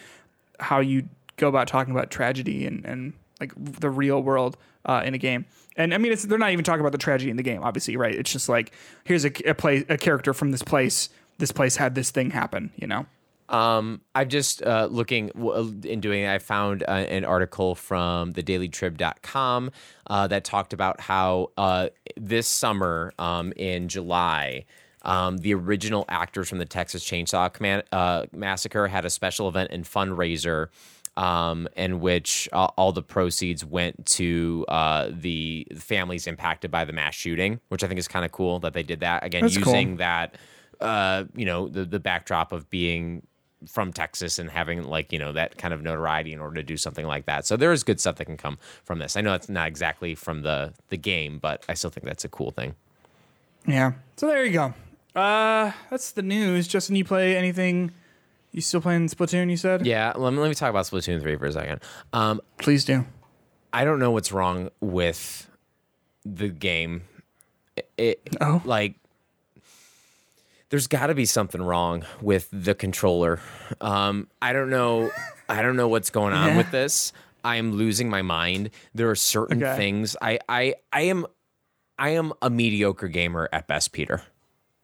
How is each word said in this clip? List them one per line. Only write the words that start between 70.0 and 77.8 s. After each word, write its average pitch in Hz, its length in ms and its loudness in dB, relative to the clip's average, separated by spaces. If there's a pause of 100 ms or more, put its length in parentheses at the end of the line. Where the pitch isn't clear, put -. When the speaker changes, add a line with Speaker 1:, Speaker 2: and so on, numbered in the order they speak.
Speaker 2:
there's 143 180 2
gotta 143 260 2
be 135 120 2
something 101 360 0
wrong 87 440 0 (160)
with 98 300 2
the 98 220 0
controller. 87 640 2 (420)
Um, 101 460 0 (140)
I 123 120 2
don't 135 160 0
know. 117 420 2 (380)
I 104 120 0
don't 127 140 4
know 123 140 4
what's 113 200 2
going 104 240 2
on 92 180 6
Speaker 1:
Yeah. 156 60 6
Speaker 2:
with - 140 4
this. 139 400 0 (320)
I 117 140 0
am 113 160 0
losing 110 360 2